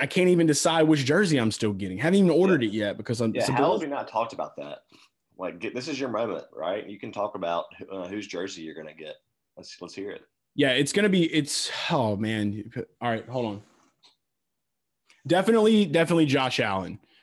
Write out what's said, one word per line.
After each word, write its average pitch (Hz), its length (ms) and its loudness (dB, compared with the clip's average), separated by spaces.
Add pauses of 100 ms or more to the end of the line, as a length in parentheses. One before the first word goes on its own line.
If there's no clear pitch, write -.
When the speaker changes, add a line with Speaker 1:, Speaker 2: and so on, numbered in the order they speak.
Speaker 1:
I 139 40 -2
can't 180 220 2
even 170 180 6
decide 160 360 4
which 151 240 4
jersey 160 320 4
I'm 110 140 2
still 107 200 -2
getting. 95 240 -6
Haven't 170 220 2
even 185 120 6
ordered 165 320 4
Speaker 2:
Yeah. 110 60 0
Speaker 1:
it 101 60 -4
yet 104 240 -2
because 117 240 -4
I'm, 113 120 0
Speaker 2:
Yeah, 123 60 0
Speaker 1:
it's 110 80 0
a 135 40 0
Speaker 2:
how 123 80 0
have 147 80 4
Speaker 1:
Bills 202 140 0
Speaker 2:
we 151 60 -6
not 127 200 -6
talked 113 260 -4
about - 220 -8
that? 73 240 -14 (580)
Like, 87 200 -8
get, 104 160 -8
this 127 140 -8
is 139 100 -6
your 131 120 -4
moment, 107 340 -4 (100)
right? 90 320 -6
You 101 140 -14
can 104 100 -12
talk 104 240 -6
about, 85 300 -4 (260)
uh, 95 160 -10
whose 98 220 -8
jersey 90 340 -8
you're 78 140 -14
gonna 78 180 -16
get. 78 200 -16 (420)
Let's, - 240 -20
let's 87 140 -16
hear 98 160 -10
it. - 120 -14 (320)
Speaker 1:
Yeah, 135 180 2
it's 143 200 0
gonna 202 160 2
be, 185 160 4 (100)
it's, - 360 -2 (200)
oh 117 260 2
man. 107 540 -4 (300)
All 120 100 -2
right, 113 180 -4
hold 123 180 -4
on. 104 160 -8 (1600)
Definitely, 214 600 4
definitely 165 400 4
Josh 131 340 0
Allen 95 380 -2 (240)